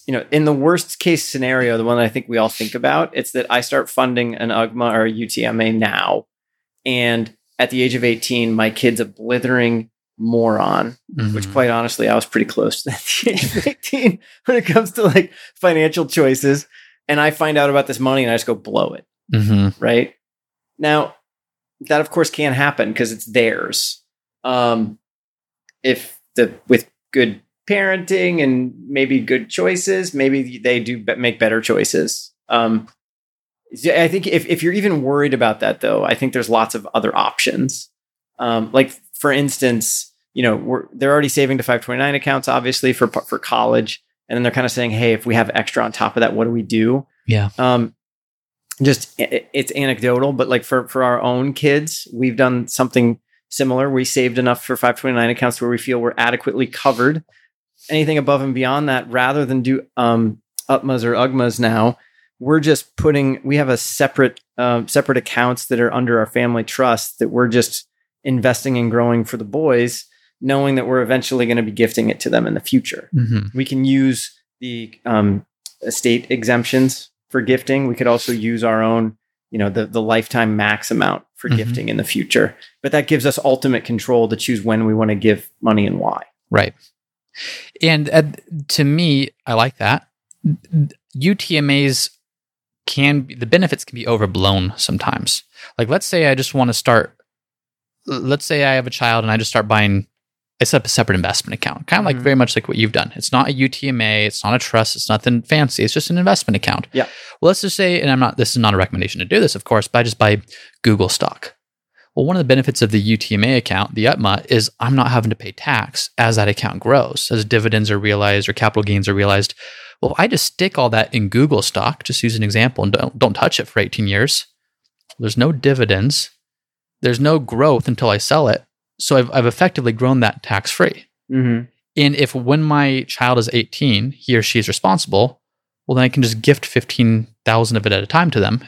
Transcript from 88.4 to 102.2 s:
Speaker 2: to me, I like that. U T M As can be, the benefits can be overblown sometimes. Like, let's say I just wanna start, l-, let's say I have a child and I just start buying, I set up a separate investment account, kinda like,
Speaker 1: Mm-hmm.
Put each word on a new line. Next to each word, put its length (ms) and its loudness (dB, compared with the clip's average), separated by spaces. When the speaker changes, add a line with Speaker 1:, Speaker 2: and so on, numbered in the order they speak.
Speaker 2:
to 140 2
me, 460 2
I 80 -4
like 240 0
that. 300 -2
U 220 2
T 220 -2
M 120 2
As 400 0
can 360 2
be, 140 -12
the 100 -8
benefits 400 2
can 100 -18
be 120 -10
overblown 720 2
sometimes. 640 -4
Like, 120 -2
let's 160 0
say 220 2
I 80 4
just 180 -4
wanna 200 2
start, 420 2
l-, 100 -4
let's 260 -2
say 200 0
I 80 2
have 140 0
a 40 -10
child 320 0
and 80 0
I 60 2
just 140 -2
start 160 2
buying, 400 2
I 40 2
set 160 2
up 40 -6
a 40 -6
separate 260 2
investment 380 -2
account, 340 -8
kinda 160 0
like, 140 0
Speaker 1:
Mm-hmm. 60 -6